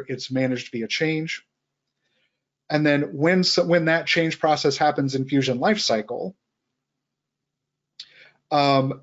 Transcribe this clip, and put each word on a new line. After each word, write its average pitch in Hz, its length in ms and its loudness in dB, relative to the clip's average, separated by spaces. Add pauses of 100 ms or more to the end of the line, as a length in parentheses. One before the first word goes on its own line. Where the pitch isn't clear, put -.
it's 127 240 -10
managed 127 400 -2
via 113 160 -6
change. 160 580 -4 (1200)
And 151 160 0
then 143 320 0
when, 180 280 2
so, - 200 2
when 170 200 2
that 160 220 0
change 165 340 0
process 147 360 2
happens 143 380 0
in 135 120 -2
Fusion 131 320 0
Lifecycle, 185 760 -2 (2250)
um, 139 520 2